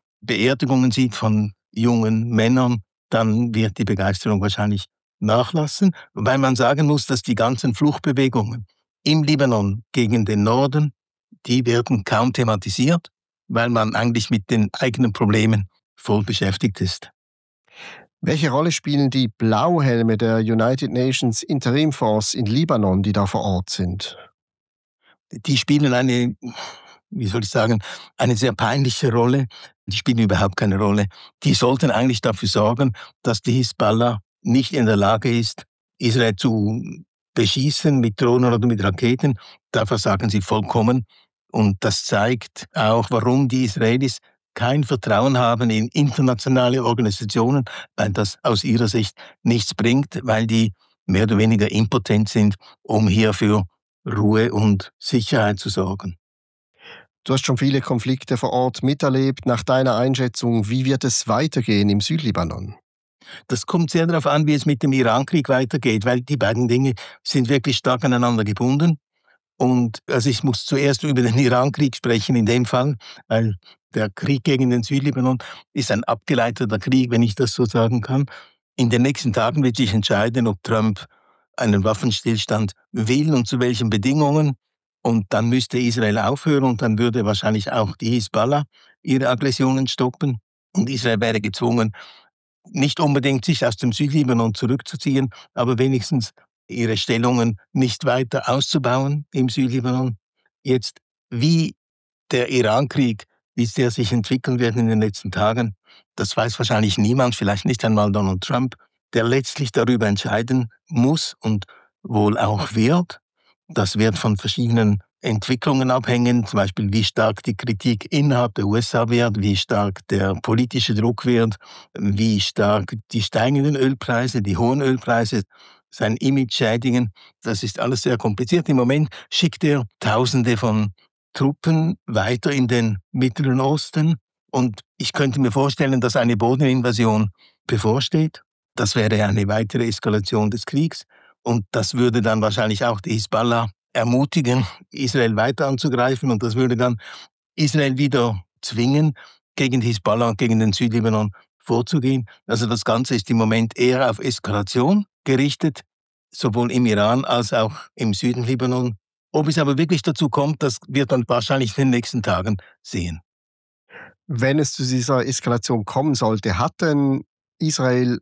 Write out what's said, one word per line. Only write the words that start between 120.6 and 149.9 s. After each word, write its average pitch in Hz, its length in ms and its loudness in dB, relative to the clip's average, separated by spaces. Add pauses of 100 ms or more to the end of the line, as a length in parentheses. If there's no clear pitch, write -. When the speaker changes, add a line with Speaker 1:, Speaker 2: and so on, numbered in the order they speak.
Speaker 1:
Druck 110 300 0
wird, 113 300 2 (420)
wie 101 420 0
stark 104 560 -2 (160)
die 113 100 -2
steigenden 139 540 0
Ölpreise, 127 640 -2
die 98 160 -2
hohen 123 240 2
Ölpreise 120 600 0 (500)
sein 113 260 -2
Image 131 360 0
schädigen. 117 580 0 (300)
Das 107 220 -4
ist 107 160 -6
alles 120 240 -2
sehr 127 140 0
kompliziert. 123 520 -2
Im 143 80 4
Moment 135 320 2 (200)
schickt - 340 -2
er 143 220 2 (140)
Tausende 120 560 0
von 107 380 0 (400)
Truppen 160 720 0
weiter 113 460 -2
in 135 160 2
den 113 300 0 (140)
Mittleren 131 480 0
Osten. 151 560 0 (360)
Und 123 300 -2 (160)
ich - 160 -6
könnte 135 260 -2
mir 123 120 2
vorstellen, 135 500 0
dass 117 140 0
eine 120 220 2
Bodeninvasion 120 920 2 (380)
bevorsteht. 135 720 0 (340)
Das 110 200 -2
wäre 104 300 2
eine 101 220 0
weitere 113 400 -2
Eskalation 107 640 0
des 110 160 -6
Kriegs. 156 380 -2 (380)
Und 117 300 -2
das 110 240 -2
würde 123 260 2
dann 110 200 0
wahrscheinlich 107 440 0
auch 110 160 -2
die 113 120 -4
Hisbollah 117 560 -2 (240)
ermutigen, 123 760 2 (240)
Israel 120 440 0
weiter 123 320 0
anzugreifen. 131 600 0
Und 113 140 0
das 113 120 -2
würde 127 220 2
dann 120 220 0 (560)
Israel 143 420 0
wieder 123 460 0 (180)
zwingen, 135 520 2 (420)
gegen 131 260 0
die 113 60 0
Hisbollah 113 420 0